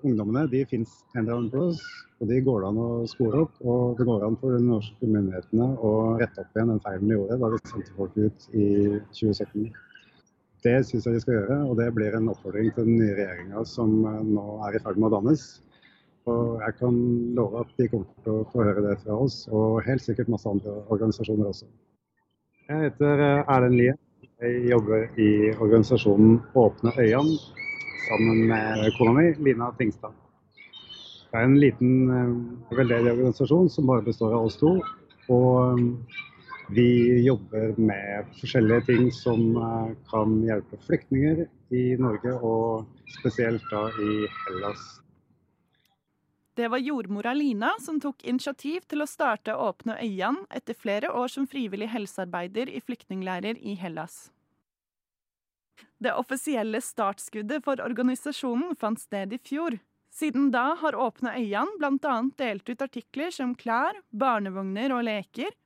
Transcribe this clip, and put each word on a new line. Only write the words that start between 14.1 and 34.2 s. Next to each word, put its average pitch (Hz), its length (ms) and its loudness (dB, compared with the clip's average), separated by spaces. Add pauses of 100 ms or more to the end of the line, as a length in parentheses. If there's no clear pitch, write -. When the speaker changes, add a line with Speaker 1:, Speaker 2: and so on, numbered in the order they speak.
Speaker 1:
nå 104 220 0 (220)
er 104 100 -4
i - 60 2
ferd 101 160 -4
med 110 100 4
å 107 80 2
dannes. 131 260 2 (800)
Og 117 400 -2
jeg 110 160 -4
kan 123 160 2 (400)
love 113 300 -2
at - 100 -20
de 117 160 2
kommer - 320 -6
til 110 80 -2
å 107 220 0
få 120 100 2
høre 104 220 2
det 101 160 0
fra 107 240 -4
oss, - 160 -4 (100)
og 110 320 2
helt 131 220 -2
sikkert 117 260 -2
masse 107 160 -4
andre 101 300 -4 (100)
organisasjoner 107 640 0
også. - 180 -12 (1000)
Jeg 151 160 -4
heter, 147 420 4
eh, 143 240 4
Erlend 123 240 6
Lie. 123 220 4 (420)
Jeg 120 320 -2
jobber 110 380 2 (100)
i 107 320 6
organisasjonen 110 880 6 (160)
Åpne 120 400 4
Øyan, 127 320 4 (800)
sammen 113 400 4
med 110 400 0 (100)
kona 117 220 6
mi, 175 80 6 (160)
Lina 120 320 2
Tingstad. 107 400 -4 (1120)
Det 113 140 -2
er - 20 4
en 135 160 8
liten, 127 340 4 (140)
eh, 120 680 -4
veldedig 120 400 2
organisasjon 139 520 2
som 143 180 0
bare 120 200 2
består 113 240 -2